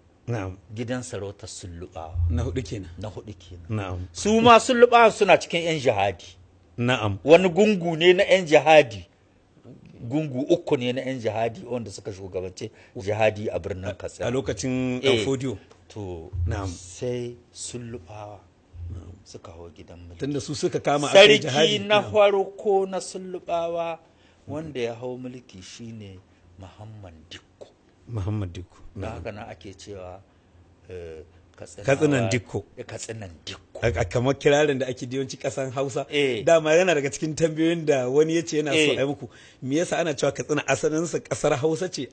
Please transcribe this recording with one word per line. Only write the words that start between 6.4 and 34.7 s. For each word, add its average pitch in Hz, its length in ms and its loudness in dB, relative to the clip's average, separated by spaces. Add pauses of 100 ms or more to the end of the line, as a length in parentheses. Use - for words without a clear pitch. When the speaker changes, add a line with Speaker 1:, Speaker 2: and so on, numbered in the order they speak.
Speaker 1:
Na'am. 113 460 0
Speaker 2:
Wani 170 240 8
gungu 175 500 2
ne 180 140 8
na 185 100 4
yan 185 240 4
jihadi. 143 600 6 (920)
Gungu 135 520 -4
uku - 240 2
ne 123 160 -2
na 127 80 -4
yan 127 200 -6
jihadi 110 460 -4
wanda 120 240 -8
suka - 220 -12
shugabance 92 580 -10 (260)
jihadi 104 540 0
a 87 80 -6
birnin 92 380 -8
Katsina. 90 320 -8
Speaker 1:
A - 20 -2
lokacin 127 720 -4
Speaker 2:
Eh. 123 220 2
Speaker 1:
Fodio. 127 340 -4 (300)
Speaker 2:
To, 90 420 -12 (160)
Speaker 1:
Na'am. 98 220 -4
Speaker 2:
sai 120 680 -8 (160)
Sulluɓawa 110 880 -14 (520)
Speaker 1:
Na'am. 90 220 -14 (120)
Speaker 2:
Suka - 280 -20
hau 85 180 -18
gidan 87 280 -20 (100)
mulki. 85 100 -20
Speaker 1:
Tunda 135 220 -4
su 147 140 -8
suka 156 260 -4
kama 147 280 0
aka 196 160 10
yi 214 140 8
Speaker 2:
Sarki - 100 -4
Speaker 1:
jihadi. 160 380 2
Speaker 2:
na 208 140 4
Speaker 1:
Na'am. 202 120 -6
Speaker 2:
farko 196 760 2
na 185 120 -6
Sullubawa 170 1000 -6 (480)
wanda 147 340 -10
ya 117 140 -4
hau 127 240 -10
mulki 127 440 -16
shine 107 560 -16 (400)
Muhammad 98 560 -18 (160)
Dikko. - 380 -20 (400)
Speaker 1:
Muhammad 104 440 -4
Dikko. 90 260 -16 (160)
Speaker 2:
Don 98 80 -10
Speaker 1:
Na'am. 110 120 -8
Speaker 2:
haka 120 180 -10
nan 107 180 -14
ake 98 260 -16
cewa, 92 440 -16 (680)
eh, 82 340 -14 (360)
Katsinawa 101 280 -14
Speaker 1:
Katsinan 139 440 2
Dikko. 110 340 -4 (120)
Speaker 2:
Eh, - 80 -14
Katsinan 110 460 -12 (140)
Dikko. - 380 -16
Speaker 1:
A, 117 60 0 (120)
a, 113 40 0
kamar 127 300 0
kirarin 147 440 4